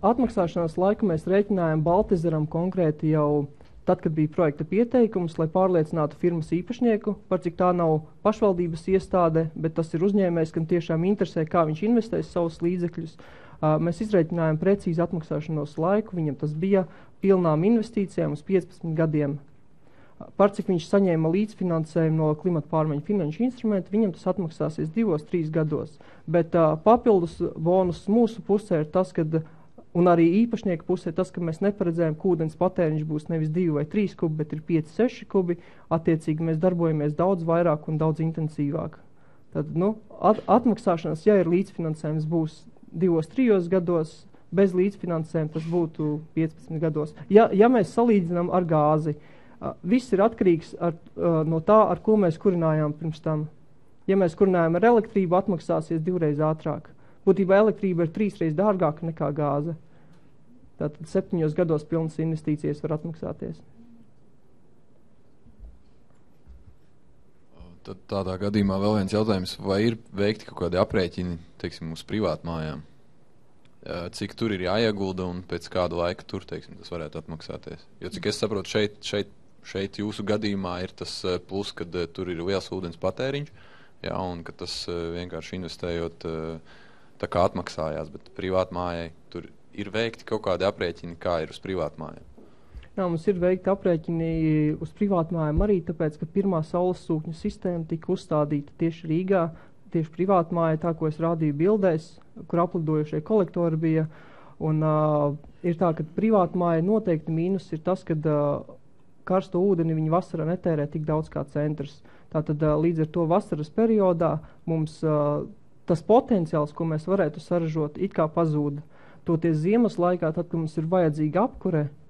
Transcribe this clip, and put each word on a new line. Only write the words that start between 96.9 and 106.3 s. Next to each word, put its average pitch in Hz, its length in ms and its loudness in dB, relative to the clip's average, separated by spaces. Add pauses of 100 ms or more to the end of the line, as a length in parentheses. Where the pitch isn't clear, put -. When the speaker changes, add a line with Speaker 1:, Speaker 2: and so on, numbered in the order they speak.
Speaker 1:
sūkņu 156 320 -4
sistēma 180 520 -6
tika 165 240 -6
uzstādīta 151 680 -2
tieši 165 320 -4
Rīgā, 185 320 2 (480)
tieši 160 240 -2
privātmājā, 170 640 2
tā, 170 140 0
ko 165 160 -4
es 156 80 -8
rādīju 160 400 0
bildēs, 185 480 2 (400)
kur 170 160 2
aplidojušie 156 640 -2
kolektori 170 560 0
bija. 156 240 2 (560)
Un, 156 160 0
ā, 151 560 2 (240)
ir 175 160 0
tā, 175 200 2
ka 160 200 -6
privātmājai 175 720 2